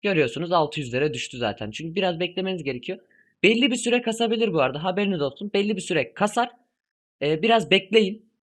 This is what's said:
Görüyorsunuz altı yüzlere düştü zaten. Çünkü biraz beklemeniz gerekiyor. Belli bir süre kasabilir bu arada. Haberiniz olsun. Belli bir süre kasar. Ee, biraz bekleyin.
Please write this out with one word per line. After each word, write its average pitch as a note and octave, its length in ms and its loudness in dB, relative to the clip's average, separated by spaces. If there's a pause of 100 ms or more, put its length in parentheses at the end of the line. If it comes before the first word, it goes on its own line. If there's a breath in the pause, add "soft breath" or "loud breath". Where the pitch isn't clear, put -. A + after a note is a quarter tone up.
Görüyorsunuz E3 500 0
altı D#3 280 2
yüzlere C3 340 -2
düştü B2+ 240 -10
zaten. G#2+ 340 -4
Çünkü D#3+ 240 -10
biraz F3+ 240 0
beklemeniz F3+ 440 -4
gerekiyor. C3+ 360 -6 (440 soft breath)
Belli A3+ 280 6
bir B3+ 40 0
süre A#3+ 260 0
kasabilir A3+ 520 0
bu D#3 80 2
arada. D3 220 0
Haberiniz F#3 380 0
olsun. C#3+ 320 -4
Belli G3+ 220 0
bir F#3 60 -8
süre - 320 -2
kasar. A#3 360 0 (720)
Ee, D#3 200 0
biraz G#3+ 300 2
bekleyin. G3+ 580 2 (140)